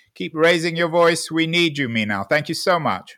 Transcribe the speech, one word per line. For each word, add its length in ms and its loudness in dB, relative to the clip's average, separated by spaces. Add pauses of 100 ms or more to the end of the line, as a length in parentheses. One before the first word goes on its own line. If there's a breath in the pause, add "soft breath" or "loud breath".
(160)
keep 180 -10
raising 440 2
your 100 0
voice. 420 2
We 180 0
need 300 0
you, 120 -2
Minal. 340 -2
Thank 240 -2
you 80 -6
so 240 0
much. 380 -6